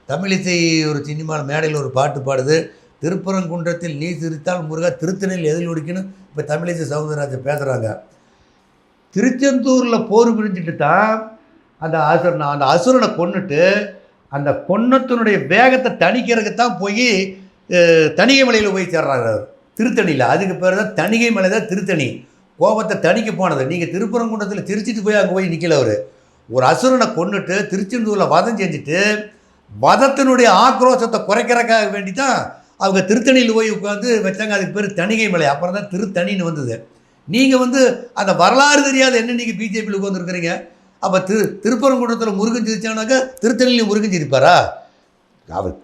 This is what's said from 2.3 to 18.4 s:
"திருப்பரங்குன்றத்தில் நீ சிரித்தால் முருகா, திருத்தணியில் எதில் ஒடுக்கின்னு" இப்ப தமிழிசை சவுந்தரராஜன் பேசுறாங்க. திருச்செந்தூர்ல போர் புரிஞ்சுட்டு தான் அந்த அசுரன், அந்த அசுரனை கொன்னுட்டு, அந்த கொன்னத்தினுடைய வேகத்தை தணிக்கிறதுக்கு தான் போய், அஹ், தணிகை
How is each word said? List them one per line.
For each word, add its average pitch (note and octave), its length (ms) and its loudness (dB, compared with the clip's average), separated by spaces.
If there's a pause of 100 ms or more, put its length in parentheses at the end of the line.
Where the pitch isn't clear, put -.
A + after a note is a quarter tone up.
"திருப்பரங்குன்றத்தில் F3 960 -4
நீ E3 160 -6
சிரித்தால் D#3+ 520 -6
முருகா, D#3+ 240 -4
திருத்தணியில் F3+ 600 -4
எதில் E3+ 180 -2
ஒடுக்கின்னு" E3+ 360 -6 (240)
இப்ப D3 160 -8
தமிழிசை E3 440 -4
சவுந்தரராஜன் D3 580 -6
பேசுறாங்க. C3+ 420 -4 (1300)
திருச்செந்தூர்ல B3+ 920 2
போர் A#3 280 4
புரிஞ்சுட்டு F#3 400 -4
தான் G#3 600 0 (460)
அந்த D#3+ 220 -2
அசுரன், E3+ 380 0
அந்த C#3+ 240 -2
அசுரனை A3+ 500 4
கொன்னுட்டு, D#3 460 -2 (680)
அந்த C#3+ 360 -2
கொன்னத்தினுடைய A3+ 800 0
வேகத்தை B3 440 4
தணிக்கிறதுக்கு G#3+ 600 0
தான் A3+ 240 0
போய், G3+ 300 -2 (640)
அஹ், E3 440 6
தணிகை C4+ 300 6